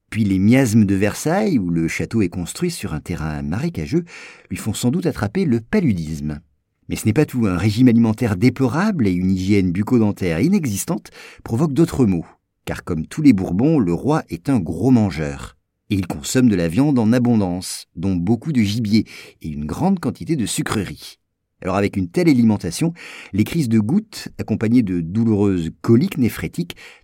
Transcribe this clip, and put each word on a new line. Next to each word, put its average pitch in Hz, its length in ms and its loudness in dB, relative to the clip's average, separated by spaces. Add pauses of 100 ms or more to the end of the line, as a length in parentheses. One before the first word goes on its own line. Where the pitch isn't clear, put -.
Puis 107 140 -2
les 95 160 2
miasmes 110 460 6
de 98 100 2
Versailles, 151 640 0
où 90 100 -2
le 82 200 0
château 92 340 -2
est 87 60 2
construit 92 420 -6
sur 170 240 -8
un 147 60 -6
terrain 78 420 -6
marécageux, 117 640 -4 (460)
lui 95 60 -6
font 107 160 -6
sans 123 200 -2
doute 180 120 -2
attraper 147 400 -2
le 117 160 2
paludisme. 80 800 -2 (480)
Mais - 60 -4
ce - 120 -4
n'est 107 60 2
pas 151 140 2
tout, 120 200 -2
un 90 100 0
régime 110 320 4
alimentaire 113 480 2
déplorable 131 720 0
et 92 40 2
une 92 200 0
hygiène 92 400 2
bucco-dentaire 98 680 0
inexistante 156 720 -2 (320)
provoquent 139 300 -2
d'autres 135 340 2
maux. 87 180 0 (420)
Car - 180 -8
comme 80 240 -6
tous - 120 -8
les 143 120 8
Bourbons, 107 480 2
le 87 120 0
roi 139 360 -2
est - 200 -8
un 131 120 2
gros 87 320 0
mangeur. 78 640 0 (340)
Et 107 60 0
il 92 100 -2
consomme 123 420 0
de 104 80 4
la 85 120 0
viande 131 320 2
en 110 120 2
abondance, 107 840 0
dont 95 180 -2
beaucoup 113 380 -2
de 120 100 2
gibier 107 440 0 (360)
et 82 60 -10
une 73 180 -8
grande 180 320 -2
quantité 156 380 -6
de 104 100 -4
sucreries. - 720 -6 (420)
Alors 92 140 -4
avec 101 220 0
une 90 140 -4
telle 175 180 2
alimentation, 117 640 2 (380)
les 101 120 2
crises 156 240 -2
de 113 120 4
gouttes, 110 480 -4 (100)
accompagnées 110 460 0
de 90 160 -2
douloureuses 98 720 0 (100)
coliques 127 340 4
néphrétiques, - 600 -4 (280)